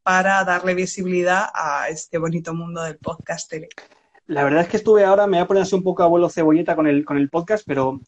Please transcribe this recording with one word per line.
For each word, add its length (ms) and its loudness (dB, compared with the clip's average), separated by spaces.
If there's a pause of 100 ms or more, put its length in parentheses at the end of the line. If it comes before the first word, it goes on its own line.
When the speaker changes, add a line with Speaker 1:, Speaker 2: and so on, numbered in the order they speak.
Speaker 1:
para 400 2
darle 300 -2
visibilidad 800 -2
a 340 -4
este 300 -8
bonito 360 -4
mundo 300 -8
del 140 -10
podcast 520 -12
tele. 200 -14 (580)
Speaker 2:
La 160 -2
verdad 180 2
es 60 -2
que 100 -2
estuve 260 6
ahora, 220 6
me 120 2
voy 60 2
a 40 -2
poner 160 2
así 100 -2
un 80 0
poco 220 0
abuelo 260 4
cebolleta 460 2
con 100 0
el, 180 2
con 140 -4
el 140 0
podcast, 340 -2
pero, 420 -2